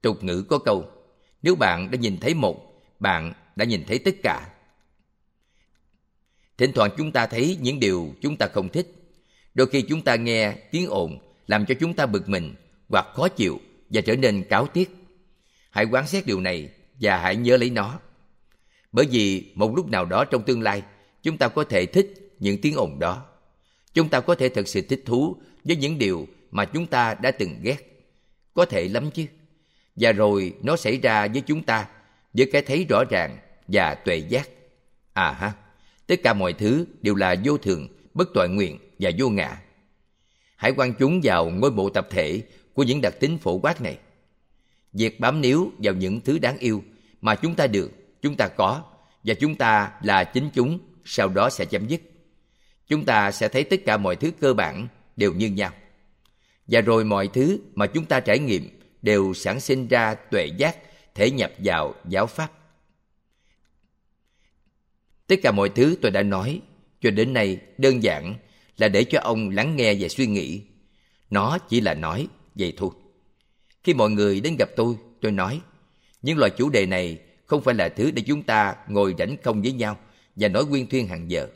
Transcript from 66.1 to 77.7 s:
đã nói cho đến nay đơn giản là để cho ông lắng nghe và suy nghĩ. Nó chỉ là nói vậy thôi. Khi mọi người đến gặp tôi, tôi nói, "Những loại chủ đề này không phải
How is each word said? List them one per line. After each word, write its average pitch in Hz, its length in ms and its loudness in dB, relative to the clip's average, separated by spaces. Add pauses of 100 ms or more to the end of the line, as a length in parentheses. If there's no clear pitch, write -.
đã 98 120 2
nói 101 380 -2 (400)
cho 117 100 4
đến 117 220 2
nay 98 260 0 (180)
đơn 131 260 4
giản 87 320 -2 (420)
là 110 100 4
để 101 160 4
cho 147 160 2
ông 110 300 -2
lắng 120 260 0
nghe 110 240 4
và 92 80 -2
suy 127 200 -2
nghĩ. 95 340 -4 (680)
Nó 107 280 0 (120)
chỉ 117 120 4
là 92 120 2
nói 82 340 -6 (280)
vậy 90 220 -4
thôi. 95 120 -4 (920)
Khi 175 100 4
mọi 110 160 4
người 104 300 2
đến 151 200 -4
gặp - 160 2
tôi, 117 200 0 (260)
tôi 110 100 0
nói, 101 300 -2 (600)
"Những 151 160 -2
loại 127 200 4
chủ 135 120 0
đề 107 160 2
này 90 340 -4 (260)
không 147 160 0
phải 120 140 2